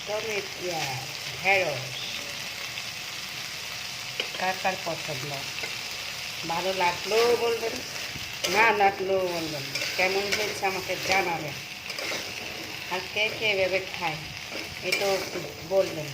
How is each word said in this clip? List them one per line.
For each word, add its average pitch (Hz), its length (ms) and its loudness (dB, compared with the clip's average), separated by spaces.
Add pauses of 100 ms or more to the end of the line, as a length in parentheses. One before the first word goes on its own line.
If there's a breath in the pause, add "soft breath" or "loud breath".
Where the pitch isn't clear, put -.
টমেটো, 202 720 -2 (600)
ঢেঁড়স। 170 440 4 (2500)
কার 185 220 2
কার 190 140 2 (100)
পছন্দ? 147 440 -2 (1200)
ভালো 175 180 2 (120)
লাগলেও 208 460 4 (160)
বলবেন, 226 300 0 (840)
না 226 100 8 (160)
লাগলেও 190 400 6 (120)
বলবেন। 151 300 -2 (340)
কেমন 190 260 4 (120)
হয়েছে 208 340 -2
আমাকে 185 220 -2 (160)
জানাবেন। 170 480 2 (1400)
আর 185 80 0 (120)
কে 214 120 2 (120)
কে 226 160 0
এভাবে 190 260 4 (160)
খায়, 160 240 -2 (720)
এটাও 196 320 2
একটু 185 180 -4 (340)
বলবেন। 160 420 4